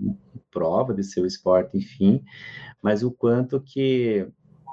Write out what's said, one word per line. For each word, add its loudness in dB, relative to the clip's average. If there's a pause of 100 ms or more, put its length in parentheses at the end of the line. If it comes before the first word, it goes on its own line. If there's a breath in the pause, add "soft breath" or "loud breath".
(520)
prova, 0
de -2
seu -2
esporte, 0
enfim, 2 (580 loud breath)
mas 0
o 0
quanto 0
que, 0 (460)